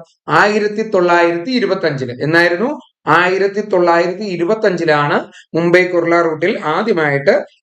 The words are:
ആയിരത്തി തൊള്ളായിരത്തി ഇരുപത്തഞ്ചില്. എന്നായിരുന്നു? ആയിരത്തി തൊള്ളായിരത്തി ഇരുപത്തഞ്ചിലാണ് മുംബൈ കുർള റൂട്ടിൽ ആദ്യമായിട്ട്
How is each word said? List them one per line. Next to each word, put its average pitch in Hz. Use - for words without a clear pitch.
ആയിരത്തി 208
തൊള്ളായിരത്തി 170
ഇരുപത്തഞ്ചില്. 156
എന്നായിരുന്നു? 175
ആയിരത്തി 190
തൊള്ളായിരത്തി 180
ഇരുപത്തഞ്ചിലാണ് 170
മുംബൈ 175
കുർള 170
റൂട്ടിൽ 165
ആദ്യമായിട്ട് 165